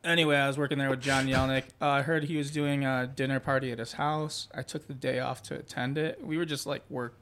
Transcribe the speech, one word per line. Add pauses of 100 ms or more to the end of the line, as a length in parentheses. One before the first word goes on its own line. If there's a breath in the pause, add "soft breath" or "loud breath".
anyway,
I
was
working
there
with
John
Yelnick.
<laughs>
Uh,
I
heard
he
was
doing
a
dinner
party
at
his
house.
I
took
the
day
off
to
attend
it.
We
were
just,
like,
work